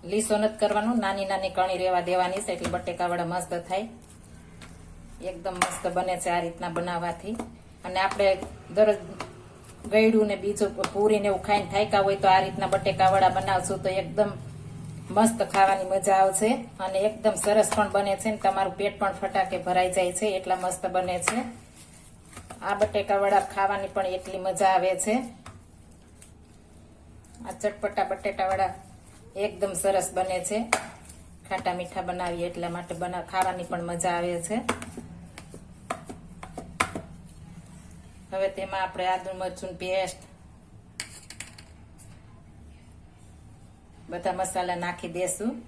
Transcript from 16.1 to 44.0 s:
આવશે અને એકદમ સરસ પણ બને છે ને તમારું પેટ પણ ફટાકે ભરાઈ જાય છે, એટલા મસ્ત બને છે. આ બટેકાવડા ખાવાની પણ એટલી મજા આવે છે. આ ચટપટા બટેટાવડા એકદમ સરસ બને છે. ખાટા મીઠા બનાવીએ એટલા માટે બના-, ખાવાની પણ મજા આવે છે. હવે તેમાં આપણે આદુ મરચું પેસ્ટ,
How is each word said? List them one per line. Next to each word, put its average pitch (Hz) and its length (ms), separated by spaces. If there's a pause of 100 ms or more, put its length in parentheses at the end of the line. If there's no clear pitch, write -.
આવશે 190 360 (300)
અને 190 180
એકદમ 214 360
સરસ 208 420
પણ 202 140
બને 202 260
છે 220 140
ને 214 60
તમારું 190 400
પેટ 202 220
પણ 196 140
ફટાકે 185 460
ભરાઈ 180 340
જાય 180 200
છે, 214 140
એટલા 185 300
મસ્ત 185 300
બને 180 320
છે. 220 200 (1200)
આ 196 120
બટેકાવડા 202 680
ખાવાની 196 480
પણ 190 180
એટલી 185 320
મજા 190 300
આવે 185 280
છે. 214 180 (2250)
આ - 60
ચટપટા 208 520
બટેટાવડા 190 680 (640)
એકદમ 202 360
સરસ 190 400
બને 185 280
છે. 208 180 (920)
ખાટા 185 260
મીઠા 180 280
બનાવીએ 180 440
એટલા 175 220
માટે 175 260
બના-, 175 280
ખાવાની 185 420
પણ 175 180
મજા 175 280
આવે 175 320
છે. 214 140 (3750)
હવે 190 160
તેમાં 190 340
આપણે 185 260
આદુ 185 300
મરચું 180 400
પેસ્ટ, 185 420 (4000)